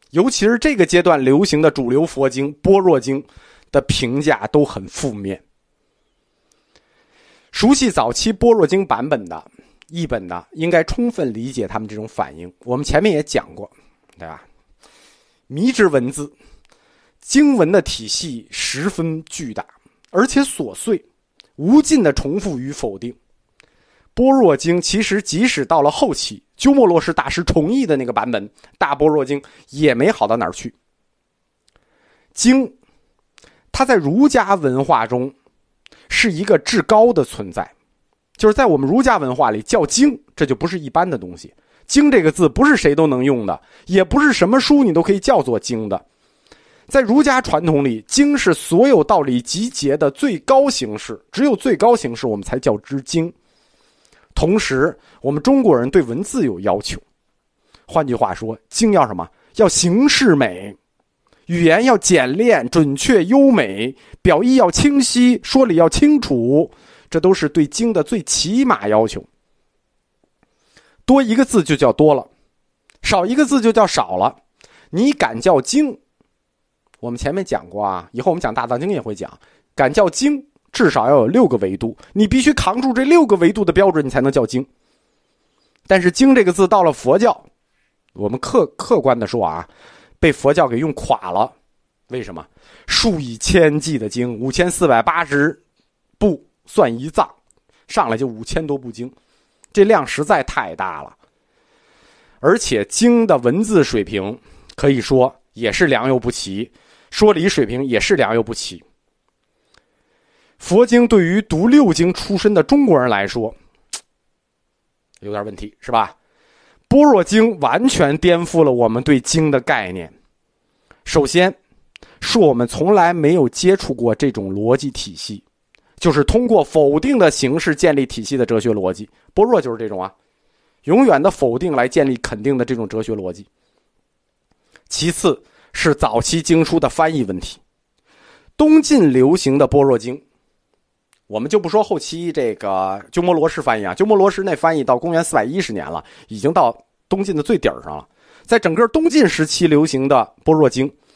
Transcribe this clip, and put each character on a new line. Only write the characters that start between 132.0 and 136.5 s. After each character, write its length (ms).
立 80
肯 240
定 160
的 60
这 100
种 140
哲 160
学 100
逻 200
辑。 120
其 240
次 320
是 200
早 280
期 200
经 220